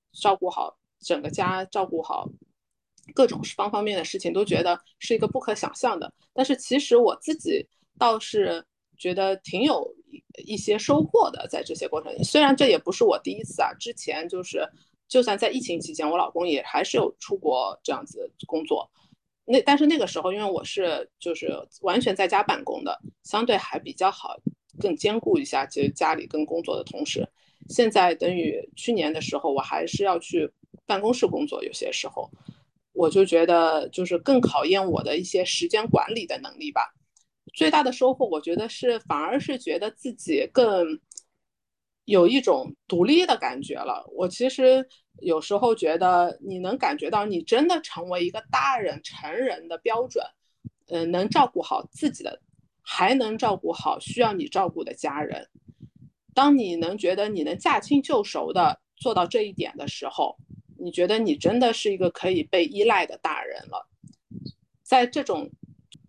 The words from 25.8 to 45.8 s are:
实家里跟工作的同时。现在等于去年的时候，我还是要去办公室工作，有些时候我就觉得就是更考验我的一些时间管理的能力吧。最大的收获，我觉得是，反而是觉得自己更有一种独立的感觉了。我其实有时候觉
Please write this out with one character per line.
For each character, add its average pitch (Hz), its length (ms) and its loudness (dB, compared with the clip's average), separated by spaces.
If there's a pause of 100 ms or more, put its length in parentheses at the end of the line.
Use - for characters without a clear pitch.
实 143 80 2
家 156 240 0
里 160 140 -8
跟 151 180 -4
工 165 160 -4
作 - 160 -4
的 - 60 -6
同 - 200 -8
时。 - 240 -4 (400)
现 233 220 2
在 185 260 4
等 180 180 -2
于 160 240 -2 (200)
去 - 160 -2
年 160 180 0
的 156 80 -4
时 147 180 -6
候， 147 140 -2
我 135 80 0
还 143 260 -4
是 - 180 -2
要 185 160 2
去 165 300 -2 (360)
办 196 160 -2
公 214 100 2
室 247 140 0
工 175 200 0
作， - 180 -8
有 - 100 -10
些 - 180 -8
时 - 160 -6
候 - 220 -10 (640)
我 170 160 2
就 196 160 6
觉 170 200 4
得 165 440 4
就 180 160 -4
是 175 140 -2
更 262 200 4
考 - 240 2
验 190 280 2
我 - 120 -2
的 147 140 -2
一 180 60 -4
些 180 200 0
时 170 240 -2
间 214 200 2
管 - 260 2
理 226 120 -6
的 131 140 -8
能 135 200 -16
力 151 120 -8
吧。 120 220 -2 (600)
最 311 160 2
大 302 140 4
的 254 80 0
收 254 220 2
获， 262 140 0
我 160 120 -2
觉 165 160 -4
得 220 140 -4
是， 240 300 -2
反 156 180 -4
而 185 220 0
是 269 180 -6
觉 247 200 -4
得 208 140 -4
自 - 220 -10
己 - 400 -2
更 180 460 2 (1080)
有 180 220 6
一 254 120 4
种 143 340 0 (140)
独 175 160 2
立 311 220 6
的 294 120 2
感 127 240 -6
觉 - 140 -8
了。 - 380 -8
我 180 140 -2
其 240 220 0
实 262 380 4 (320)
有 160 200 0
时 202 160 -2
候 226 200 4
觉 165 220 0